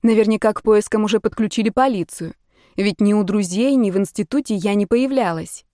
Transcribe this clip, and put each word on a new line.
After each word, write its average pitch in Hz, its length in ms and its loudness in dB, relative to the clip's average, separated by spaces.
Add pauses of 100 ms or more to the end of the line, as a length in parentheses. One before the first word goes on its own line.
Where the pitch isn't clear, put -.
Наверняка 220 520 2
к - 100 -10
поискам 214 400 2
уже 214 160 0
подключили 220 500 -2
полицию. 208 640 -2 (420)
Ведь 196 260 -2
ни 208 120 4
у 208 100 2
друзей, 208 520 0
ни 220 160 2
в 185 60 -2
институте 214 580 -2
я 202 180 -2
не 202 120 0
появлялась. 240 880 -2